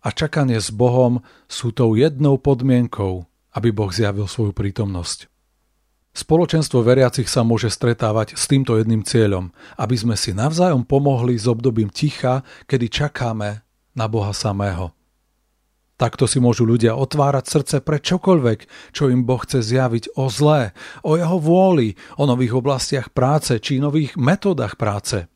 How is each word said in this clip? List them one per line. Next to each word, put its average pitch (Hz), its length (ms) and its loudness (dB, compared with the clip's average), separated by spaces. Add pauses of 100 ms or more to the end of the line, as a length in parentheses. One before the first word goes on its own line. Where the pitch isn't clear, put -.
a 120 80 -6
čakanie 139 480 -2
s 107 160 -6
Bohom 123 480 2 (240)
sú - 240 -6
tou 113 240 2
jednou 139 460 2
podmienkou, 120 800 0 (320)
aby 110 160 0
Boh 101 220 -2
zjavil 101 340 -2
svoju 104 240 -4
prítomnosť. 98 800 -6 (800)
Spoločenstvo 156 720 0
veriacich 127 460 4
sa 120 180 0
môže 113 240 0
stretávať 110 640 -2
s - 160 -6
týmto 127 300 2
jedným 110 260 0
cieľom, 98 480 0 (240)
aby 123 160 -2
sme 110 220 -2
si - 180 -4
navzájom 151 540 0
pomohli 135 480 2
s 110 100 -4
obdobím 113 460 0
ticha, 131 500 -2 (240)
kedy 120 240 -2
čakáme 110 720 -6 (320)
na 113 140 -2
Boha 104 260 -2
samého. 98 560 -4 (1040)
Takto 120 320 0
si 127 160 0
môžu 120 240 2
ľudia 113 320 2
otvárať 139 480 0
srdce 147 320 -2
pre 147 240 -4
čokoľvek, 156 880 0
čo - 160 -2
im 127 160 2
Boh 123 160 0
chce 127 240 -2
zjaviť 117 560 -2
o 135 80 0
zlé, 143 480 2 (320)
o 156 80 2
jeho 175 240 0
vôli, 165 560 4 (240)
o 143 80 2
nových 123 320 2
oblastiach 131 560 -4
práce 139 480 2
či 131 160 -2
nových 147 400 -2
metódach 147 560 0
práce. 101 600 -4